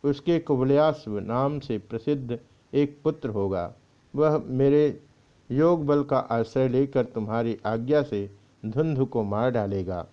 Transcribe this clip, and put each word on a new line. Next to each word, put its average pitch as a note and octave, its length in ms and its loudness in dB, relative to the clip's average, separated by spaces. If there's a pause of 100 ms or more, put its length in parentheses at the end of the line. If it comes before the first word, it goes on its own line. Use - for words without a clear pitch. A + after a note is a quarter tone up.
उसके C#3+ 360 0
कुबलयास्व C#3 800 2
नाम C3 400 -2
से A#2 180 -4
प्रसिद्ध A#2+ 600 -4 (340)
एक C#3+ 300 0
पुत्र D#3 260 -4
होगा। G2 440 -2 (420)
वह D3+ 300 2
मेरे C#3 580 2 (480)
योग D#3+ 340 2
बल C#3+ 180 2
का C#3 140 0
आश्रय A#2 500 0
लेकर C3 380 0
तुम्हारी A2+ 600 -4
आज्ञा A#2+ 380 0
से G2+ 320 -6 (300)
धुंधु C3+ 400 0
को A#2 180 -2
मार G#2+ 280 0
डालेगा। F#2+ 600 -2